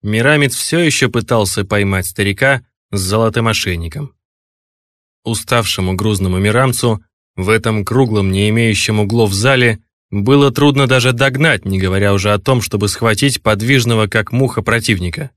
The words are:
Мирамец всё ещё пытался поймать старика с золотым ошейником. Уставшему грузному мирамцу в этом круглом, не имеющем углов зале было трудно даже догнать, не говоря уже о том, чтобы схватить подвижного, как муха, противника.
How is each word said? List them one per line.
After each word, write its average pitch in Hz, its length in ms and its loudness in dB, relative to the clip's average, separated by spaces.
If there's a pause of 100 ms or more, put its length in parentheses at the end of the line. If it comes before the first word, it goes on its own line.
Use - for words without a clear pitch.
Мирамец 127 520 2
всё - 240 -4
ещё 139 300 0
пытался 107 560 -2
поймать 98 400 -2
старика 123 600 -2 (260)
с 101 80 -4
золотым 110 480 0
ошейником. 92 680 -6 (1080)
Уставшему 101 720 -2
грузному 95 420 -2
мирамцу 113 680 0 (320)
в 92 140 -4
этом 110 340 0
круглом, 107 480 0
не 101 180 0
имеющем 110 500 0
углов 107 340 2
зале 120 480 2 (280)
было 131 420 4
трудно 139 360 2
даже 127 240 2
догнать, 135 540 0
не 95 140 0
говоря 98 340 2
уже 101 180 0
о 104 80 2
том, 127 220 0
чтобы 104 260 -2
схватить 117 540 0
подвижного, 113 680 0
как 107 240 -2
муха, 120 300 -2
противника. 104 760 -2